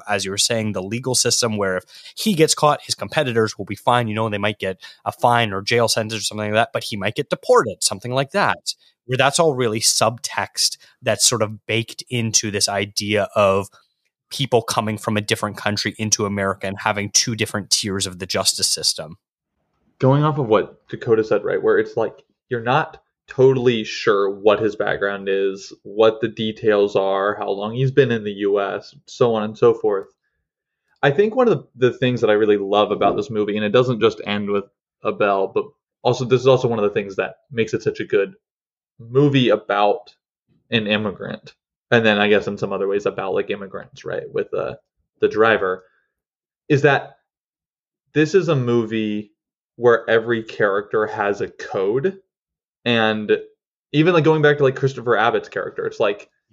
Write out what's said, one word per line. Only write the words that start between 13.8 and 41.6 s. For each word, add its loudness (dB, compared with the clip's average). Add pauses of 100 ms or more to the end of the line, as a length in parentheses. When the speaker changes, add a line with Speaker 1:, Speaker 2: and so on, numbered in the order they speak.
Speaker 1:
people 0
coming -4
from -4
a 0
different -4
country -4
into -2
America -4
and -8
having -2
two 0
different -4
tiers -2
of -12
the -10
justice -2
system. -6 (800)
Speaker 2:
Going 4
off 0
of -2
what 0
Dakota 2
said, 0
right, -2
where 4
it's -2
like, -4 (240)
you're -6
not -2 (240)
totally 2
sure 0
what 2
his 0
background -4
is, -2 (120)
what 2
the 0
details 0
are, 0
how -6
long -6
he's 0
been 4
in -2
the -4
U 0
S, -4 (100)
so 0
on -2
and -8
so 4
forth. -4 (960)
I 4
think 0
one 4
of 2 (180)
the, 2
the -6
things -2
that 4
I 6
really 4
love 2
about 0
this -4
movie, -2
and -2
it -2
doesn't 2
just 2
end -4
with -2 (400)
Abel, 0
but -2 (380)
also 0
this 2
is -2
also 4
one -2
of 0
the 2
things -6
that -6 (100)
makes -2
it -4
such -2
a -8
good 0 (640)
movie 2
about 0 (560)
an 0
immigrant, -4 (360)